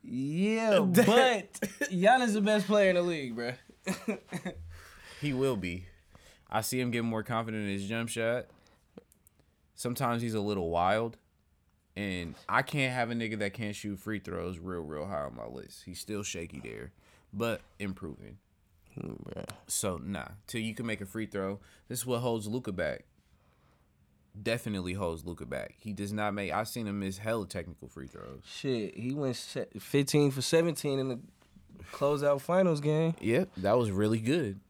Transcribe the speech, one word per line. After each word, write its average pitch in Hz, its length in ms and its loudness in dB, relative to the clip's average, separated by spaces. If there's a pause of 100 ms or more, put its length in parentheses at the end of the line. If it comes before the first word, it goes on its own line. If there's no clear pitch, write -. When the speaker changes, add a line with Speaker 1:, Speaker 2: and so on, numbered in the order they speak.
Speaker 1:
Yeah, 185 720 2
Speaker 2:
<laughs> - 20 6
Speaker 1:
but 214 720 6 (300)
Giannis 214 500 6
the 214 80 2
best 208 260 4
player 202 220 6
in 175 80 6
the 175 40 4
league, 151 340 -2
bro. 120 180 -4 (320)
<laughs> - 1400 -8
Speaker 2:
He 147 100 0
will 131 240 2
be. 90 300 -4 (680)
I 110 80 0
see 127 220 -2
him 123 100 0
get 117 140 0
more 113 180 0
confident 110 400 -2
in 101 60 -2
his 98 180 -2
jump 113 220 -4
shot. 117 380 0 (1300)
Sometimes 120 460 -2
he's 117 120 -2
a 107 80 0
little 98 280 0
wild. 101 460 2 (800)
And 92 400 -4 (140)
I 120 140 4
can't 135 300 0
have 120 180 0
a - 20 -4
nigga 113 260 -4
that 101 140 -2
can't 104 240 -6
shoot 101 200 -6
free 107 220 -6
throws 87 400 -6
real, 87 220 -6
real 76 240 -6
high 90 160 -4
on 62 160 -8
my 57 100 -8
list. 58 380 -14
He's 90 160 -12
still 101 220 -6
shaky 85 360 -8
there, 55 320 -12 (400)
but 110 300 -2 (180)
improving. 90 600 -8 (600)
Speaker 1:
Mm, - 240 -8
bruh. - 260 -10 (180)
Speaker 2:
So, 90 360 -4
nah. 85 240 -6 (200)
Till 120 120 -6
you 110 160 -6
can 117 100 -6
make 107 140 -4
a 101 60 -8
free 110 220 -6
throw. 98 340 -4 (260)
This 123 120 -6
is 123 60 -6
what 123 140 0
holds 117 260 0
Luka 110 280 -4
back. 80 320 -4 (1400)
Definitely 101 520 -2
holds 85 320 -2
Luka 82 200 -8
back. 65 320 -8
He 107 160 -10
does 98 180 -6
not 107 220 -2
make, 98 180 -4
I've 107 160 -2
seen 113 200 -6
him 101 140 -4
miss 95 180 -4
hella 110 280 -2
technical 82 400 -10
free 67 200 -14
throws. 65 360 -14
Speaker 1:
Shit, 120 540 -4
he 123 160 -4
went 135 220 -2
se-, - 320 -8 (100)
fifteen 143 540 4
for 131 100 -2
seventeen 156 560 2
in 135 100 0
the 123 120 -4 (720)
closeout 143 500 4
finals 170 400 4
game. 156 400 4
Speaker 2:
Yep, 123 360 4
that 98 200 4
was 113 140 4
really 107 280 4
good. 113 400 0 (100)